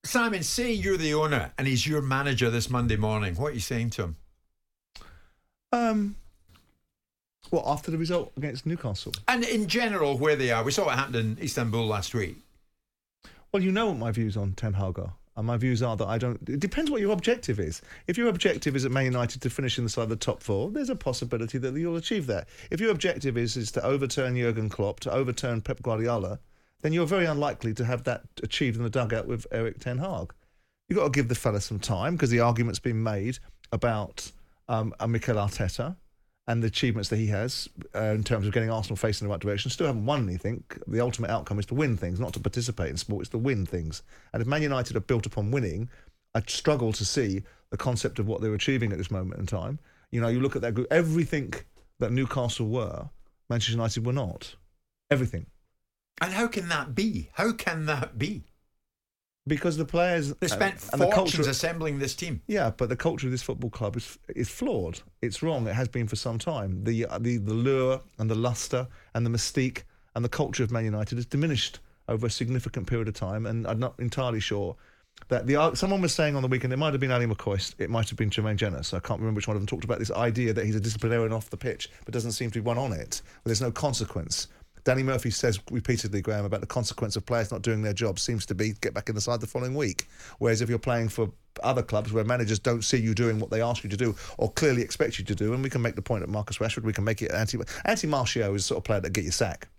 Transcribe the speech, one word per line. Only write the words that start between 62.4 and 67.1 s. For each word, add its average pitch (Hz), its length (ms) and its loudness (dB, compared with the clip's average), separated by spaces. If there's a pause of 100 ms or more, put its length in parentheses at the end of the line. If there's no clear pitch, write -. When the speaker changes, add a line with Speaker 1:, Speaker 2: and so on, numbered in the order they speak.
Speaker 2:
Yeah, 160 300 2
but 123 120 0
the 120 80 0
culture 135 320 0
of - 20 0
this 127 120 -2
football 120 280 -4
club 110 260 -4
is, - 220 -8 (160)
is - 140 -2
flawed. 123 520 -2 (220)
It's 117 200 -4
wrong. 143 260 0
It 98 60 -2
has 120 140 0
been 117 200 -2
for 107 80 -2
some 117 220 -2
time. 98 460 -2
The, 113 220 2
uh, - 120 -4